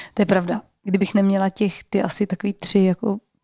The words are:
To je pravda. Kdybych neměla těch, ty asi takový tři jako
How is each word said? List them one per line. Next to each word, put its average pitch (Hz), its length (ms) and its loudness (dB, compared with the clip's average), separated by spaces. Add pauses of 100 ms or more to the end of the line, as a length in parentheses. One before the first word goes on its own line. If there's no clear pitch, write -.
(140)
To - 80 0
je 196 40 0
pravda. 180 360 0 (220)
Kdybych 196 300 0
neměla 196 360 2
těch, 196 340 -4
ty - 200 -2
asi 190 240 -2
takový 202 260 -4
tři - 260 2
jako 196 380 2 (260)